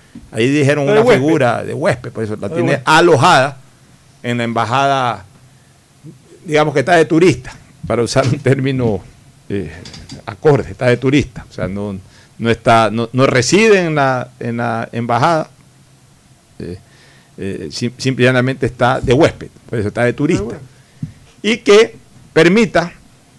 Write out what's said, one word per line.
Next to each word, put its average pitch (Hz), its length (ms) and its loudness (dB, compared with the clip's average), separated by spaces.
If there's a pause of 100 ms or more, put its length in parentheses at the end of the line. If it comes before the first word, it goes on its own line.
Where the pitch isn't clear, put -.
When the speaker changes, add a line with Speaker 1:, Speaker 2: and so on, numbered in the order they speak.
(320)
Speaker 1:
Ahí 117 180 0
dijeron 143 340 0
Speaker 2:
Está 202 120 0
de 220 40 4
Speaker 1:
una 233 80 2
Speaker 2:
huésped. 170 180 4
Speaker 1:
figura 123 380 0
de 101 100 -10
huésped, 127 380 -4
por 113 120 -8
eso 107 100 -6
la - 20 -6
Speaker 2:
Está 101 140 -10
de - 60 -10
Speaker 1:
tiene 120 160 -2
Speaker 2:
huésped. 135 200 -2
Speaker 1:
alojada 156 680 4 (640)
en 120 160 -4
la 117 60 -4
embajada, 117 840 -2 (1200)
digamos 151 280 0
que 143 80 0
está 123 140 2
de 160 100 4
turista, - 480 2 (340)
para 117 160 0
usar 131 240 0
un 143 120 -2
término, 131 600 -2 (480)
eh, 92 220 -8 (540)
acorde, 131 460 -2
está 127 160 -4
de 120 100 2
turista, 135 520 -2
o - 40 -20
sea, 98 140 -8
no, 101 300 -8 (400)
no 113 120 -2
está, 113 420 2
no, 113 220 -4
no 131 140 2
reside 185 580 4
en 156 100 -4
la, 131 340 -2 (100)
en 117 180 -6
la 117 340 -4
embajada, 120 580 0 (1080)
eh, 90 180 -12 (600)
eh, 95 340 -10
sim-, 120 260 -8
simple 123 260 -2
y 123 40 4
llanamente 127 400 0
está 127 340 -2
de 123 120 0
huésped, - 340 0 (220)
por 123 100 -6
eso 101 80 -4
está 107 160 -4
de 120 100 0
turista. 165 300 0
Speaker 2:
De 226 60 -8
huésped. 156 180 -14 (720)
Speaker 1:
Y 220 160 -2
que 220 380 4 (360)
permita, 175 600 2 (460)